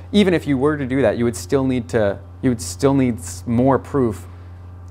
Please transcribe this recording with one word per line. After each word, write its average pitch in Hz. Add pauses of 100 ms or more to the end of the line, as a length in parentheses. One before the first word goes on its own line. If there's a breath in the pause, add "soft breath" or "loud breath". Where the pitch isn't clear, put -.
(100)
even 196
if 156
you 143
were 147
to 139
do 131
that, 101
you 120
would 117
still 131
need 127
to, 101 (240)
you 131
would 117
still -
need 123
s-, -
more 123
proof 120 (640 loud breath)